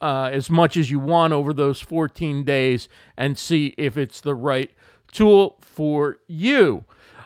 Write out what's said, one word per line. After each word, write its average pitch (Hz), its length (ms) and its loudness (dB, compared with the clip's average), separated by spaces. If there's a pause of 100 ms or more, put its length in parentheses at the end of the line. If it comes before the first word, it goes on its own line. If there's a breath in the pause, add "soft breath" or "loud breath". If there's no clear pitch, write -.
uh, 135 320 -4
as 139 160 -4
much 165 280 2
as 143 160 0
you 143 80 -2
want 160 320 0
over 143 200 -2
those 139 280 -2
fourteen 151 640 -6
days 131 440 -2 (280 soft breath)
and 135 200 -4
see 151 400 -2
if 139 200 -4
it's 139 240 -6
the 143 160 -4
right 131 340 -4 (400 soft breath)
tool 208 500 4
for 147 580 -4 (100)
you. 175 560 2 (420 loud breath)